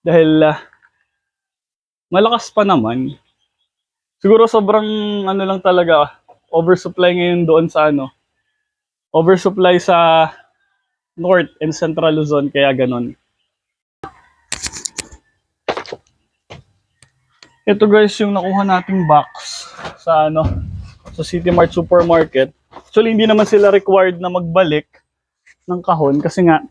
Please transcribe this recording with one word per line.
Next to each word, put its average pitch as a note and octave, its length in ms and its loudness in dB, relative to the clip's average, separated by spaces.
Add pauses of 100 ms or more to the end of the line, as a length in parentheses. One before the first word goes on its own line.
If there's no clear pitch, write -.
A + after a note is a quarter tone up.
Dahil, D#3+ 400 2
ah, D3+ 160 2 (1500)
malakas A3 400 0
pa G#3 160 0
naman. C3 480 -2 (1120)
Siguro A3+ 240 4
sobrang G#3+ 380 0 (420)
ano G3 160 -4
lang F#3+ 160 -4
talaga, E3+ 560 0 (320)
oversupply F3 640 0
ngayon F3 320 0
doon E3 240 2
sa D3+ 240 0
ano, C3+ 160 -4 (1040)
oversupply F3+ 640 2
sa E3 520 2 (840)
North F3 480 -2
and D#3 80 -4
Central D#3+ 480 -2
Luzon, C#3+ 320 -2
kaya C#3 240 0
ganun. B2 400 -4 (4000)
Ito, G#3 160 2
guys, G#3 320 2
yung G3+ 160 -2
nakuha F#3+ 320 -2
nating F#3 400 -2
box D3 240 2 (720)
sa D#3 240 0
ano, D#3 160 -2 (720)
sa D#3+ 80 -12
City F3 320 -2
Mart F3 160 4
Supermarket. E3 800 0 (240)
Actually, A3+ 400 -2
hindi A3 160 2
naman G#3+ 160 4
sila G3+ 240 4
required F#3+ 480 2
na F3+ 160 -8
magbalik E3 560 -2 (800)
ng F3+ 160 -6
kahon D3+ 320 0
kasi E3 320 0
nga D#3 220 0